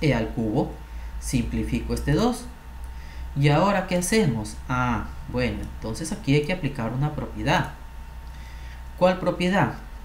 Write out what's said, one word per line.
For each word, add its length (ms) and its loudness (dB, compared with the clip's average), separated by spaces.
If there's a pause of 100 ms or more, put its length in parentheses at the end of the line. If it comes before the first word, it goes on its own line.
e 120 6
al 160 2
cubo. 440 0 (460)
Simplifico 760 0
este 180 0
dos. 340 2 (920)
¿Y 100 6
ahora 400 6
qué 80 2
hacemos? 600 2 (100)
Ah, 380 2 (240)
bueno, 320 0
entonces 500 -6
aquí 240 2
hay 80 6
que 100 0
aplicar 380 -2
una 240 0
propiedad. 560 0 (1300)
¿Cuál 220 4
propiedad? 560 2 (300)